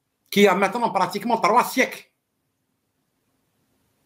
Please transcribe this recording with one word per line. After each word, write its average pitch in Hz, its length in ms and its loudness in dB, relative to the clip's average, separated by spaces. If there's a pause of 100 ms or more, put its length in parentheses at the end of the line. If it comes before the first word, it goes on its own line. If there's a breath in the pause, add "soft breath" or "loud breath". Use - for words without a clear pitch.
(300)
qui 202 180 4
a 185 60 4
maintenant 202 360 -2
pratiquement 208 480 -2
trois 220 260 2
siècles. - 460 -4 (2000)